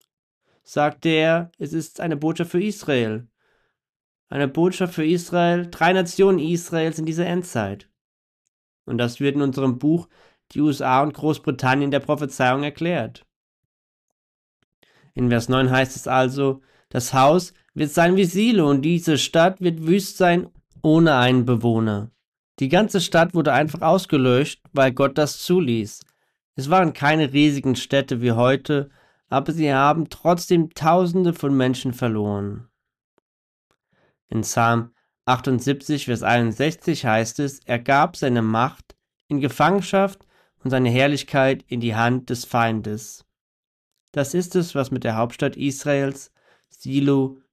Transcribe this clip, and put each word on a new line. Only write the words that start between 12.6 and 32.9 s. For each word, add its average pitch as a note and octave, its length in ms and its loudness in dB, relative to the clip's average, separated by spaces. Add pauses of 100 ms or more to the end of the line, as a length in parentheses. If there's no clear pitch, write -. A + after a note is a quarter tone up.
erklärt. D3 640 -6 (1900)
In B2 160 0
Vers A#2 180 0
neun B2+ 220 2
heißt C3 260 0
es - 100 -14
also, C3+ 560 0 (260)
„Das - 240 -6
Haus C#3 400 4 (220)
wird D3 160 -4
sein F3 260 4
wie G3+ 80 4
Silo F3+ 460 2
und C#3 120 2
diese E3 360 0
Stadt E3+ 420 2
wird E3 240 -2
wüst F#3+ 320 0
sein F3 320 2 (340)
ohne D#3 340 6
einen B2 280 4
Bewohner.“ A2+ 640 0 (500)
Die C3+ 80 -2
ganze G3 320 2
Stadt E3+ 340 2
wurde D3+ 180 2
einfach D3 300 -2
ausgelöscht, C#3+ 800 0 (100)
weil C3+ 200 2
Gott C3+ 260 0
das D3 200 -2
zuließ. A#2+ 600 -2 (540)
Es C#3 160 -6
waren F3+ 220 4
keine D3 400 0
riesigen C#3 440 2
Städte C3+ 460 -2
wie A#2+ 100 2
heute, C3+ 560 0 (400)
aber C3+ 240 -2
sie D#3 200 0
haben D3 380 2
trotzdem E3+ 640 0
Tausende F3 580 2
von C#3 240 -2
Menschen B2+ 380 0
verloren. G#2 720 -4 (1600)